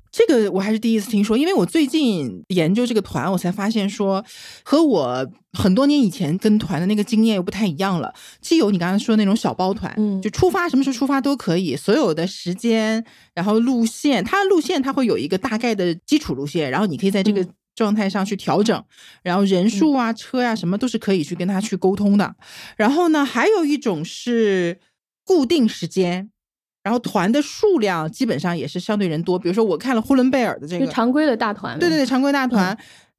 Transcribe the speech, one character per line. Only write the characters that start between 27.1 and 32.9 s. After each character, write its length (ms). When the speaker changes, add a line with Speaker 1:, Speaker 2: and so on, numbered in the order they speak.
Speaker 1:
的 120
数 360
量 320
基 140
本 160
上 160
也 100
是 140
相 180
对 80
人 160
多。 160
比 80
如 60
说 100
我 140
看 180
了 60
呼 140
伦 160
贝 120
尔 160
的 80
这 120
个 80
Speaker 2:
就 40
常 220
规 140
的 100
大 160
团 220
呗。 60
Speaker 1:
对， 100
对， 80
对， 80
常 160
规 100
大 140
团。 260
Speaker 2:
嗯。 60